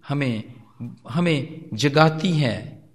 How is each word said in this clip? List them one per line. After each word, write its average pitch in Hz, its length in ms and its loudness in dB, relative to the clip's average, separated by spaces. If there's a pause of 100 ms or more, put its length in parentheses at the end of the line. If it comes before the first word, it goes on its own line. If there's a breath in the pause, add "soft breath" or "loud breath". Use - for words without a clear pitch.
हमें, 131 460 -4 (560)
हमें 165 640 -2
जगाती 156 580 4
है। 120 520 -2 (120)